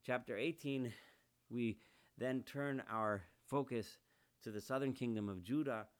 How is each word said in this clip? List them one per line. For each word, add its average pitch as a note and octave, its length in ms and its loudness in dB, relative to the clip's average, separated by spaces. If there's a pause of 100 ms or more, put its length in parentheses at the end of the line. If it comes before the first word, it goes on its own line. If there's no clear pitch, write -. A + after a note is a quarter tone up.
Chapter B2 320 0
eighteen, C#3 540 0 (580)
we A#2 280 2 (400)
then B2+ 260 0
turn C#3 480 -2
our G#2+ 320 2 (240)
focus B2+ 520 0 (440)
to A#2 80 -6
the G#2 100 -4
southern C3+ 320 2
kingdom A2 360 2
of F#2 140 -4
Judah B2+ 440 0 (120)